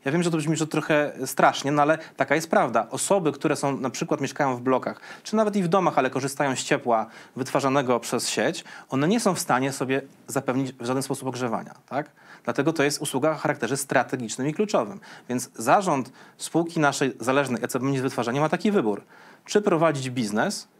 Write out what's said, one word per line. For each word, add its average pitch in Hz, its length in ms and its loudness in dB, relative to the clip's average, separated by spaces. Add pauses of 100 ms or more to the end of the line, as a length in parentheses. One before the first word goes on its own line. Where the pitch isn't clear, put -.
Ja 135 60 0
wiem, 170 120 2
że 170 80 2
to 165 60 0
brzmi, 156 180 0
że 156 120 -2
trochę 151 440 0 (140)
strasznie, - 460 2
no 147 100 4
ale 156 160 4 (200)
taka 143 180 2
jest 160 140 -2
prawda. 127 400 2
Osoby, 160 420 2
które - 240 0
są, 139 220 -2
na 131 120 -2
przykład 151 320 -4
mieszkają 135 340 0
w 120 60 -8
blokach, 123 400 0 (220)
czy - 120 -6
nawet 214 200 2
i 202 80 2
w 175 40 0
domach, 170 300 4
ale 131 120 4
korzystają 135 460 -2
z - 40 -6
ciepła 117 460 2 (300)
wytwarzanego 131 640 0
przez - 300 -4
sieć, 131 340 -2 (260)
one 139 180 2
nie 226 120 4
są 196 160 2
w - 40 -6
stanie 135 320 0
sobie 135 300 -2 (260)
zapewnić 131 460 -2
w 117 120 -10
żaden 131 180 0
sposób 131 240 -6
ogrzewania, 123 480 -6 (140)
tak? 139 220 -6 (320)
Dlatego 143 300 0
to 147 100 2
jest 143 180 0
usługa 143 300 0
o 151 40 -2
charakterze 139 420 -2
strategicznym 127 720 -2
i 151 60 -2
kluczowym. 139 460 -2 (300)
Więc 123 260 -4
zarząd 147 560 2 (260)
spółki 165 420 -2
naszej 139 400 2
zależnej 120 440 0
E 127 40 -4
C 127 120 -2
B 135 220 -2
Wytwarzanie 127 380 -2
ma 156 100 2
taki 180 220 0
wybór. 120 320 0 (420)
Czy - 160 2
prowadzić 156 480 2
biznes 120 580 -2 (120)